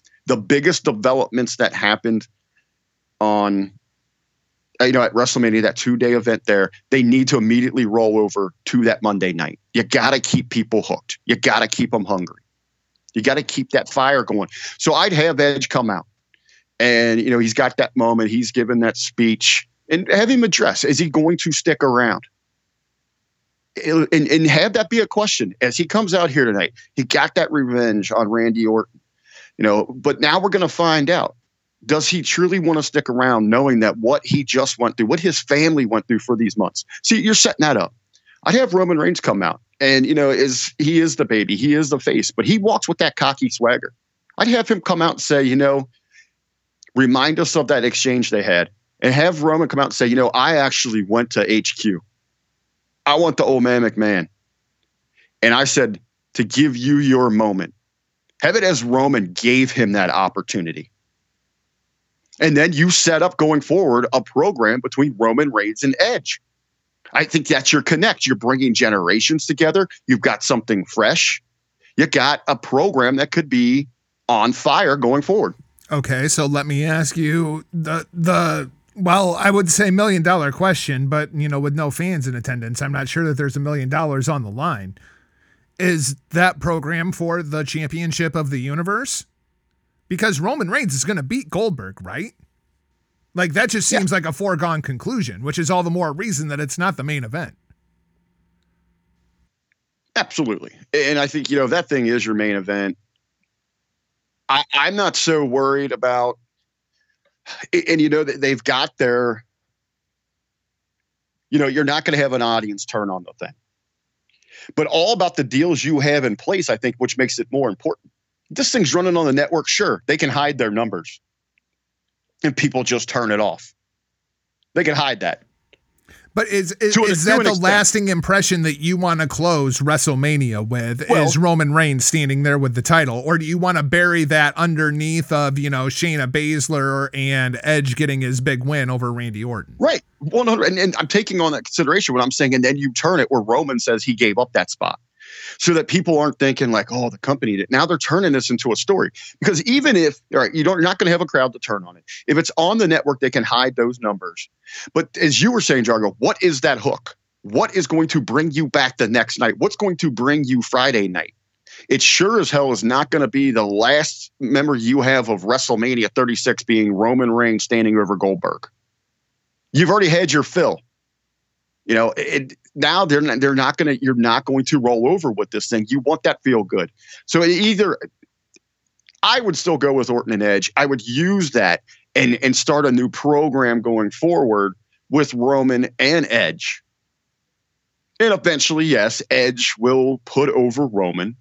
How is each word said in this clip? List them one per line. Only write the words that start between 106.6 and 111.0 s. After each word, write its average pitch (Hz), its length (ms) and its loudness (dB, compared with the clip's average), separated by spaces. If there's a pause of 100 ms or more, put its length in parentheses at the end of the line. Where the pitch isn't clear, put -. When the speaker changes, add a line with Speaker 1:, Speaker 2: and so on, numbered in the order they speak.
Speaker 1:
and, 170 280 2
you 151 80 4
know, 151 140 2
they, 139 140 -4
they've 135 260 -2
got 139 360 -2
their, 120 460 0 (2000)